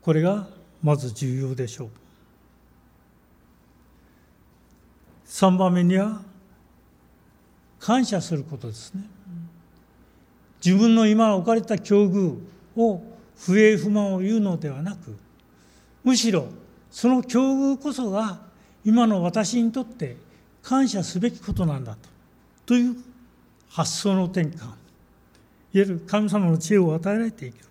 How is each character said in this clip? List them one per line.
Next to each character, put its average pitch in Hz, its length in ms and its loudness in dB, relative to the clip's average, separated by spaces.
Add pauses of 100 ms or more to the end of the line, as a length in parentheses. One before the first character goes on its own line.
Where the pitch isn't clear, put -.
こ 160 120 0
れ 156 80 2
が 196 260 -2 (340)
ま 147 140 2
ず 123 160 -8
重 131 260 -6
要 131 160 -6
で 123 140 -8
し - 120 -16
ょ 123 40 -10
う。 110 60 -16 (3250)
三 185 320 2
番 185 140 4
目 180 120 2
に 180 140 4
は、 214 240 -4 (1600)
感 247 260 2
謝 196 160 -2
す - 140 -6
る 139 80 -4
こ 151 140 -12
と 117 120 -12
で 107 60 -12
す - 200 -20
ね。 196 100 -10 (1600)
自 185 120 4
分 226 180 6
の 226 120 4
今 214 300 4
置 175 100 -2
か 226 80 2
れ 233 80 0
た 208 160 -4
境 208 260 4
遇 185 340 0 (380)
を 220 260 0 (360)
不 180 180 0
平 214 220 6
不 160 100 -4
満 208 260 0
を 185 40 -2
言 202 180 -2
う 220 40 0
の 190 160 -2
で 156 120 -8
は 139 140 -8
な 190 140 -8
く、 107 200 -18 (880)
む 254 120 4
し 226 140 0
ろ 170 180 -2 (420)
そ - 180 -2
の 254 140 2
境 254 180 0
遇 269 400 0
こ 294 120 -6
そ 233 180 -4
が 196 300 -4 (440)
今 226 220 4
の 202 160 0
私 214 400 -2
に 226 100 0
と 262 100 -6
っ - 20 -6
て 131 320 -12 (460)
感 269 260 2
謝 190 160 -2
す 180 160 -6
べ 233 100 0
き 240 100 -16
こ 202 120 -8
と 190 120 -2
な 143 140 -2
ん 127 60 -8
だ 110 100 -12
と、 - 140 -20 (580)
と 240 80 2
い 247 160 2
う 240 60 -8 (720)
発 - 300 -4
想 196 160 0
の 190 100 0
転 170 240 -2
換、 - 160 -12
い - 20 -14
わ 117 100 -16 (960)
ゆ 196 120 4
る 175 220 -6
神 208 220 0
様 196 180 0
の 165 120 2
知 208 160 0
恵 202 40 6
を 165 160 2
与 165 160 -4
え 214 80 -2
ら 233 60 -2
れ 226 60 -4
て 147 160 -16
い 117 60 -14
く。 - 40 -20 (140)